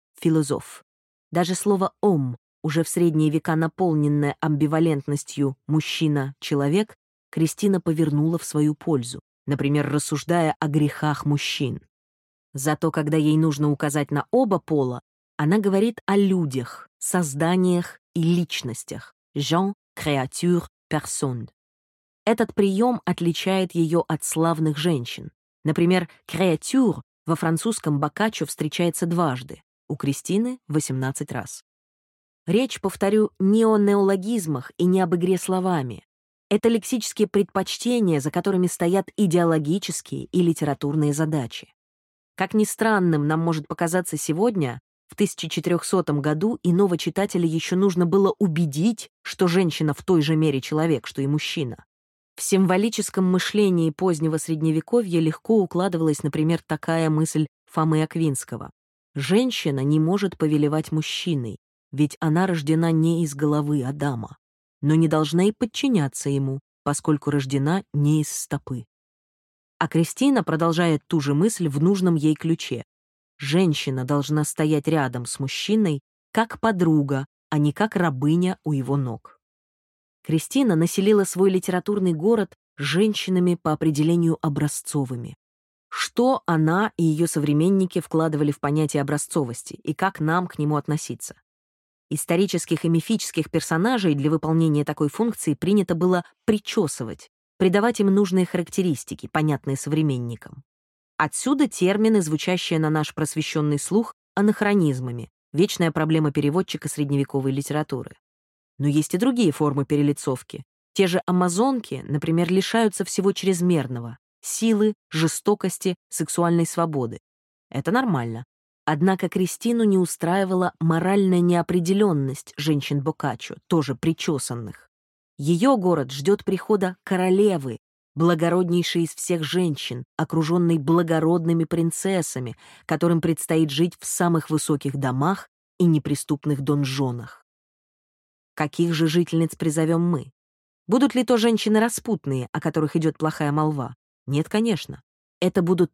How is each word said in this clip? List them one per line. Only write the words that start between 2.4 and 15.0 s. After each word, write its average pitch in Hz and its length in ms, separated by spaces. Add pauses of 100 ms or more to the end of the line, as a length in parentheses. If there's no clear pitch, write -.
уже 156 220
в - 60
средние 156 400
века 160 260
наполненное 151 840
амбивалентностью 147 1120 (120)
"мужчина", 147 760
"человек", 151 540 (360)
Кристина 180 480
повернула 160 580
в - 60
свою 151 320
пользу, 123 460 (260)
например, 143 420
рассуждая 156 680
о 156 80
грехах 147 580
мужчин. 143 540 (760)
Зато 151 340
когда 151 260
ей 151 220
нужно 151 320
указать 147 400
на 143 220
оба 220 260
пола, 131 440 (360)